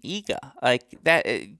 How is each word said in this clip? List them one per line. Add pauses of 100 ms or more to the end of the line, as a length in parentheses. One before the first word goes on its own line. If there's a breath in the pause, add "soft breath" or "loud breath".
Iga. (100)
Like, (200)
that,
uh, (140)